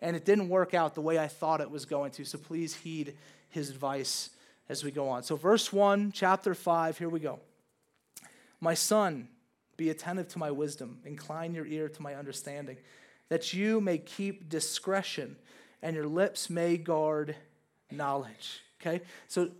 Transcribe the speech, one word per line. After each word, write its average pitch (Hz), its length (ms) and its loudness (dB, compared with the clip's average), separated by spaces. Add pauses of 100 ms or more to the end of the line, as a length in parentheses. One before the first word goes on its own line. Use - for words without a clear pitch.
and 170 140 -2
it 165 100 -4
didn't 196 240 6
work 180 240 4
out 160 220 2
the 160 60 -4
way 160 180 2
I 156 80 2
thought 156 340 0
it 143 80 -4
was 143 160 -8
going 143 280 -2
to. 143 120 -12
So 131 140 -10
please 160 380 -6
heed 151 420 -8 (300)
his 143 220 -6
advice 135 600 -4 (380)
as 135 160 -6
we 139 80 -4
go 139 160 -2
on. 127 160 -2
So 156 100 0
verse 202 380 6
one, 202 400 6
chapter 190 420 4
five, 165 420 2
here 170 120 -4
we 165 100 -2
go. 151 220 -4 (1200)
"My 165 140 2
son, 175 540 4 (480)
be 160 140 0
attentive 175 380 -4
to - 100 -10
my 151 140 -2
wisdom, 143 520 -4
incline 160 500 -8
your 160 120 -6
ear 156 220 -4
to 156 140 -12
my 143 120 -8
understanding, 139 640 -10 (520)
that 165 220 0
you 214 280 4
may 180 180 2
keep 190 500 -6
discretion 160 880 -2 (460)
and 165 140 -2
your 151 100 -2
lips 190 420 0
may 170 280 2
guard 156 580 0 (580)
knowledge." 139 680 -4 (180)
Okay? 175 220 -2 (240)
So, 175 340 0